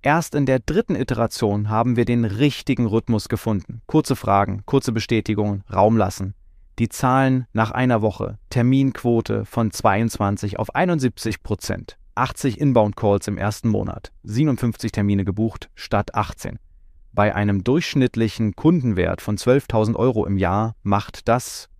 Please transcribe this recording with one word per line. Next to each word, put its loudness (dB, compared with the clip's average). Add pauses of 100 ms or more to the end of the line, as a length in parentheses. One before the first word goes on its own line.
Erst 2
in 2
der 4
dritten -2
Iteration 0
haben 0
wir 2
den 2
richtigen 0
Rhythmus 0
gefunden. -4
Kurze 2
Fragen, 2
kurze 2
Bestätigungen, -2 (100)
Raum 4
lassen. -2 (440)
Die 0
Zahlen 2
nach 2
einer 2
Woche. -2 (120)
Terminquote 2
von -2
zweiundzwanzig 0
auf -6
einundsiebzig -2
Prozent. -6 (180)
Achtzig -2
Inbound-Calls 2
im -4
ersten -2
Monat. -4 (120)
Siebenundfünfzig -2
Termine 2
gebucht -4
statt -4
achtzehn. -6 (560)
Bei 2
einem 0
durchschnittlichen 0
Kundenwert 2
von -4
zwölftausend 2
Euro 2
im -2
Jahr 0
macht -2
das -2